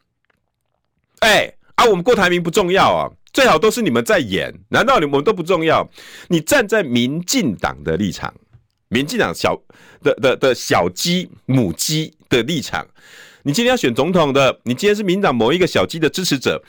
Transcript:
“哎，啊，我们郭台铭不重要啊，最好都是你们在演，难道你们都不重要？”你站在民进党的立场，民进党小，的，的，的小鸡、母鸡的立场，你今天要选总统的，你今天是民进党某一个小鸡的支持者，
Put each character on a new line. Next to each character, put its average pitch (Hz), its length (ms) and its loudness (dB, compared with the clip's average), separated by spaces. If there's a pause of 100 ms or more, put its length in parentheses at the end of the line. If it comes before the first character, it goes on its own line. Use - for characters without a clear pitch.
(1200)
“哎， 202 300 2 (240)
啊， 240 120 4
我 220 80 4
们 175 80 -2
郭 240 120 2
台 196 140 2
铭 175 140 0
不 170 80 -4
重 180 200 0
要 165 220 4
啊， 78 160 -2 (240)
最 262 140 4
好 170 120 4
都 220 120 2
是 240 100 -4
你 208 80 0
们 120 160 0
在 214 140 2
演， 90 340 -4 (160)
难 156 160 0
道 247 160 2
你 151 60 0
们 139 180 0
都 220 80 2
不 180 100 -6
重 165 220 -2
要？” 123 240 0 (400)
你 170 100 0
站 233 300 0
在 214 140 0
民 123 400 -2
进 175 340 -2
党 69 260 -6
的 80 140 -2
立 92 160 -2
场， - 220 -12 (540)
民 127 180 -2
进 240 120 -6
党 101 160 -2
小， 85 240 -2 (440)
的， - 140 2
的， 123 200 0
的 131 180 0
小 104 360 0
鸡、 175 400 -4 (160)
母 123 260 0
鸡 156 400 -4 (160)
的 120 140 2
立 123 180 -4
场， - 260 -8 (580)
你 143 100 -2
今 233 100 0
天 240 60 2
要 262 60 2
选 127 180 -2
总 143 180 0
统 160 180 2
的， 131 340 2
你 120 100 -4
今 190 120 -4
天 208 80 4
是 214 80 -4
民 180 120 0
进 202 80 -2
党 165 120 0
某 113 160 2
一 170 60 2
个 180 100 2
小 98 200 -2
鸡 165 120 -10
的 156 120 0
支 185 160 -6
持 143 120 -2
者， 82 300 -4